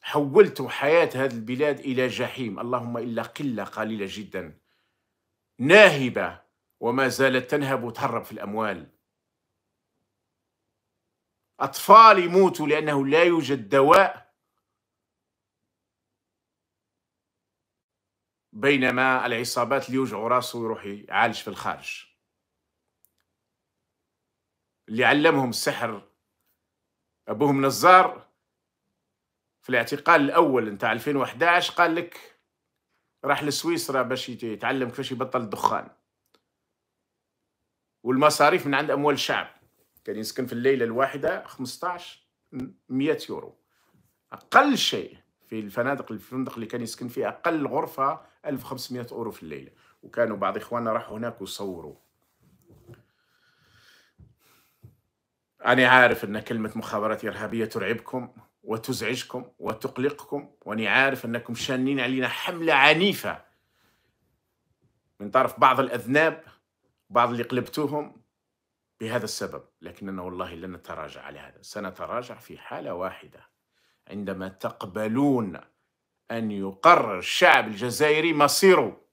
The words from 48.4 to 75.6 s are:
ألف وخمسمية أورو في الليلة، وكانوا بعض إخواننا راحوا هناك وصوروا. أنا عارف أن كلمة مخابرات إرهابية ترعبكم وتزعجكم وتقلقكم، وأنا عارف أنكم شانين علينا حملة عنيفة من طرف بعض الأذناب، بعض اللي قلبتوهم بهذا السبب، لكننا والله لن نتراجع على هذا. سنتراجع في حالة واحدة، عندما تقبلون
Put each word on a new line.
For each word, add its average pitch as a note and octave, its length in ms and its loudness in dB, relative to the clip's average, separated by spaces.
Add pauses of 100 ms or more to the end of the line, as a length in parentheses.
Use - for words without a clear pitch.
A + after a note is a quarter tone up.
ألف C#3+ 180 -8
وخمسمية B2 480 -10
أورو A2+ 180 -8
في - 120 -18
الليلة، D2 300 -16 (300)
وكانوا A2 340 -2
بعض G2 200 -4
إخواننا A#2 360 -6
راحوا A2 260 -6
هناك A#2 240 -10
وصوروا. E2+ 540 -12 (3750)
أنا B2+ 240 4
عارف B2 360 6
أن G#2 160 -6
كلمة A2 360 -6
مخابرات A2 480 -4
إرهابية A2 400 -6
ترعبكم A2+ 680 -8 (280)
وتزعجكم A2+ 960 -8
وتقلقكم، C#3+ 1000 -6
وأنا G#2+ 300 -4
عارف C3 340 2
أنكم A#2 300 -8
شانين C3 460 -2
علينا B2+ 280 -2
حملة E3 460 -4
عنيفة D3+ 720 2 (1800)
من G#2 100 -10
طرف - 300 0
بعض C3 200 4
الأذناب، C3+ 640 -2 (680)
بعض A#2+ 200 2
اللي A#2+ 120 -4
قلبتوهم C#3+ 800 -6 (800)
بهذا A2+ 240 -6
السبب، G2+ 400 -10 (160)
لكننا F#2 420 -12
والله F2+ 320 -10
لن F#2 180 -14
نتراجع D#2 500 -14
على C#2+ 160 -18
هذا. C#2+ 240 -20
سنتراجع G2+ 720 -10
في - 240 -20
حالة - 360 -12
واحدة، F2+ 540 -12 (600)
عندما F#2+ 400 -10
تقبلون A2 1120 -4 (720)